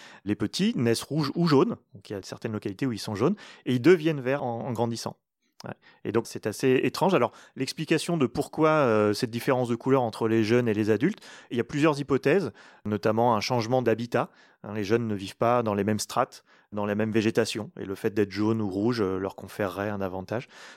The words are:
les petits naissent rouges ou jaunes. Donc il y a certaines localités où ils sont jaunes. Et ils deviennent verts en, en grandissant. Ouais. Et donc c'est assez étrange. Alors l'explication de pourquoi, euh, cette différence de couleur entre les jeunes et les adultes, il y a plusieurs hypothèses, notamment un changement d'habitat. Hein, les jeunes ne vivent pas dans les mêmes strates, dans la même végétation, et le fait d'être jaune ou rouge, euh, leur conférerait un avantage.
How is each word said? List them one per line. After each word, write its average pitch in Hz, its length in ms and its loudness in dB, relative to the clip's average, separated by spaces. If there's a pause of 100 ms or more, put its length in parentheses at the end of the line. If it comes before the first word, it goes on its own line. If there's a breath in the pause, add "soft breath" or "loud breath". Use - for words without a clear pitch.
(240 loud breath)
les 101 120 -2
petits 175 420 -2
naissent 117 260 0
rouges 143 320 -4
ou 170 120 2
jaunes. 156 280 4 (180)
Donc - 160 -18
il 110 40 -10
y - 20 -6
a 95 60 -8
certaines - 320 -8
localités 104 320 -4
où 127 80 0
ils 104 40 -6
sont 110 160 -8
jaunes. 127 220 0 (300 loud breath)
Et - 80 0
ils 127 80 0
deviennent 156 400 4
verts 135 220 -2
en, 120 220 -6
en 131 60 -6
grandissant. 117 460 -4 (480)
Ouais. - 80 -12 (320 soft breath)
Et 104 80 -6
donc 113 140 2
c'est - 200 -8
assez 127 360 2
étrange. 160 300 0
Alors 120 200 2 (240 loud breath)
l'explication 160 580 -2
de 147 100 2
pourquoi, 156 440 0
euh, 113 440 4
cette 107 180 -4
différence 123 360 0
de 120 80 0
couleur 131 260 2
entre 113 280 -2
les 113 160 4
jeunes 120 240 2
et 107 40 2
les 107 180 0
adultes, 117 280 0 (320 loud breath)
il 120 60 -6
y 117 40 0
a 113 40 -2
plusieurs 147 340 2
hypothèses, 143 540 0 (320 loud breath)
notamment 110 500 2
un 104 60 0
changement 123 400 0
d'habitat. 117 480 0 (340 soft breath)
Hein, 104 100 -10
les 107 120 -4
jeunes 113 240 2
ne 104 60 -2
vivent 95 220 -10
pas 120 240 2
dans 107 120 0
les 101 100 0
mêmes 104 160 0
strates, - 460 -4 (260 soft breath)
dans 104 140 -4
la 104 100 -2
même 110 160 -2
végétation, 107 640 0
et - 60 -8
le 95 120 -8
fait 107 180 -4
d'être 101 180 2
jaune 107 300 0
ou 104 80 -2
rouge, 110 320 0
euh, 95 160 0
leur 92 180 -4
conférerait 101 540 -4
un 104 100 -6
avantage. 95 480 -6 (300 loud breath)